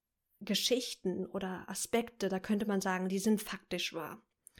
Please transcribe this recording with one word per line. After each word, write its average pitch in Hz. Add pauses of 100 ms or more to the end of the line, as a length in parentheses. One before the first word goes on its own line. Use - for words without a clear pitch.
(400)
Geschichten 190
oder 190
Aspekte, 226
da 185
könnte 208
man 196
sagen, 185
die 190
sind 214
faktisch -
wahr. 156 (380)